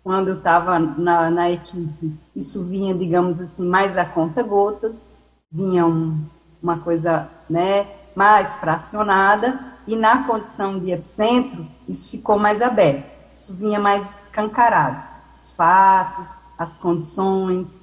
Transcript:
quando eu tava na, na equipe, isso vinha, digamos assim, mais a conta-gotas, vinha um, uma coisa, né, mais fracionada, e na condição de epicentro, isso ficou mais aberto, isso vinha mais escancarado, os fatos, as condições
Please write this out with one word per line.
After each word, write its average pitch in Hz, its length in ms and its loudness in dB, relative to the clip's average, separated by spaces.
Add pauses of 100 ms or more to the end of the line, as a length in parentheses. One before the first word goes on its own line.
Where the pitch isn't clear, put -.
quando 190 280 -2
eu 175 100 -6
tava 170 400 2
na, 165 500 2
na 175 220 2
equipe, 165 600 -8 (200)
isso 180 360 -6
vinha, 190 240 -2
digamos 175 480 0
assim, 180 260 -6
mais 185 300 2
a 175 80 2
conta-gotas, 202 1000 -2 (460)
vinha 175 340 0
um, 160 380 0 (380)
uma 170 160 -2
coisa, 165 500 -2 (220)
né, 196 380 0 (280)
mais 202 380 4
fracionada, 208 1040 0 (260)
e 220 120 -4
na 233 260 4
condição 208 560 -4
de 180 120 -4
epicentro, 190 760 -2 (220)
isso - 200 -12
ficou 208 300 0
mais 208 220 2
aberto, 175 500 2 (260)
isso - 160 -18
vinha 208 260 -2
mais 202 440 -2
escancarado, 214 800 0 (320)
os - 160 -20
fatos, 185 840 4 (240)
as 165 200 -10
condições 185 1040 -2